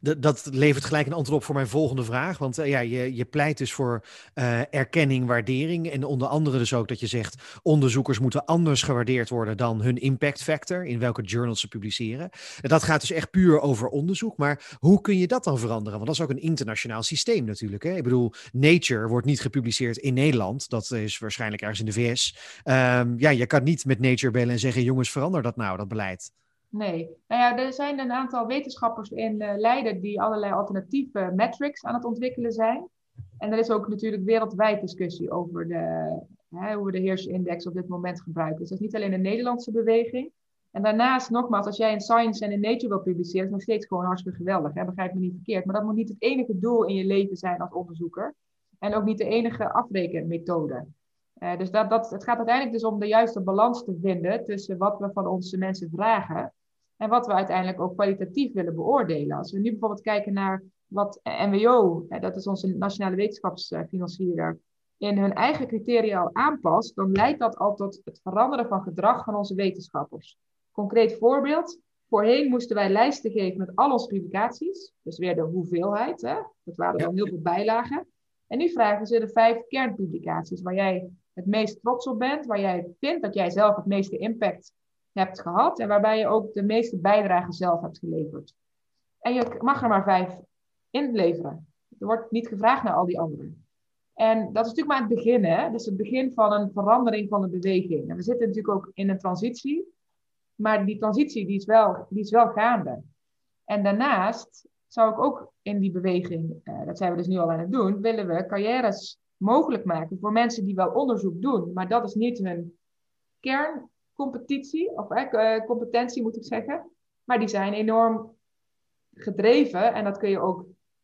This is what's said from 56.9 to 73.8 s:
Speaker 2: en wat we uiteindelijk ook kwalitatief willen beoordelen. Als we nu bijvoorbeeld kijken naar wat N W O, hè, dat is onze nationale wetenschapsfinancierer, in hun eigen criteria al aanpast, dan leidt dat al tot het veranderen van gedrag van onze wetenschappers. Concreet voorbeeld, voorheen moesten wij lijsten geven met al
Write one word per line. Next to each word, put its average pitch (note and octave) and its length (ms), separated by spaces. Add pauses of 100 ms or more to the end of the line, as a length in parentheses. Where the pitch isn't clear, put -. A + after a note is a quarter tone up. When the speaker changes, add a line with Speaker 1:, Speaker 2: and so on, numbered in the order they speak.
Speaker 2:
en A3 120
wat A#3+ 180
we G#3 60
uiteindelijk F#3 480
ook F#3 120
kwalitatief G3 600
willen E3+ 220
beoordelen. D#3+ 640
Als - 140
we G3 80
nu A3 100
bijvoorbeeld G#3 320
kijken G#3 320
naar F#3+ 300 (240)
wat G3+ 360
N - 280
W G#3 160
O, F#3 420
hè, - 100
dat F#3 160
is F#3+ 120
onze G3 200
nationale F#3+ 480
wetenschapsfinancierer, F3 1400 (380)
in G3+ 200
hun G3 160
eigen C4+ 340
criteria A3 540
al E3+ 120
aanpast, A3+ 640
dan G3 160
leidt A#3 280
dat A#3 180
al G3+ 180
tot G3+ 280
het - 200
veranderen A#3 440
van G3 140
gedrag A3 420
van G#3 120
onze G3+ 200
wetenschappers. E3+ 840 (340)
Concreet G#3+ 460
voorbeeld, C#4+ 640 (300)
voorheen A#3+ 400
moesten A#3+ 260
wij G3+ 140
lijsten A3 420
geven F#3 260
met F#3 180
al C4 160